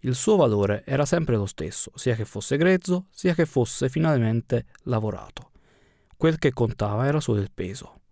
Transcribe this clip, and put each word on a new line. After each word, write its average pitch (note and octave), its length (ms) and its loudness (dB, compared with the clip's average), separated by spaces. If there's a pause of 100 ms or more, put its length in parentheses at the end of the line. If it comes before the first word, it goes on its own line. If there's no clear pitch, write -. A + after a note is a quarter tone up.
Il B2+ 120 -2
suo G#3+ 220 2
valore G#2 500 4
era C#3 200 0
sempre C#3+ 320 0
lo G2+ 100 0
stesso, - 480 -8
sia B2 180 -2
che A2 100 -4
fosse G#2 320 -6
grezzo, F3+ 540 2
sia - 240 -2
che E3 140 2
fosse C3 420 0
finamente A#2+ 760 0 (160)
lavorato. A2 680 -6 (680)
Quel - 220 2
che C3+ 160 2
contava A2 540 -2
era D3+ 120 0
solo G#2+ 200 0
il G2 120 -2
peso. - 500 -12 (100)